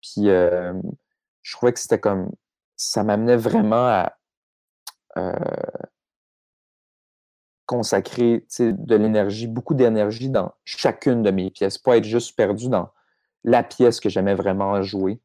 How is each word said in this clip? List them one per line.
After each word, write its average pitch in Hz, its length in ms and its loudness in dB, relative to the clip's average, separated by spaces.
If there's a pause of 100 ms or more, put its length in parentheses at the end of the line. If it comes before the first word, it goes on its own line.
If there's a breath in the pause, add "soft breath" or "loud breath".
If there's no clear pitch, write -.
Puis, 101 280 -2
euh, 90 440 2 (680)
je - 140 -16
trouvais 120 180 0
que - 60 -10
c'était - 200 -2
comme, 98 320 -2 (440)
ça - 280 -4
m'amenait 110 340 2
vraiment 113 500 2
à, 98 260 0 (1040)
euh, 90 160 -4 (2250)
consacrer, 117 760 0
tu - 40 -20 (100)
sais, 117 180 2
de 104 220 0
l'énergie, 107 520 2
beaucoup 120 260 -4
d'énergie 117 560 2
dans 101 240 -2 (120)
chacune - 580 -2
de 101 80 2
mes 95 180 -2
pièces, - 280 -4
pas 120 200 4
être 110 60 4
juste 113 320 -4
perdu 107 340 0
dans 98 200 -2 (540)
la 117 200 4
pièce - 360 2
que 107 100 -2
j'aimais 95 260 0
vraiment 98 480 -2
jouer. 98 420 -4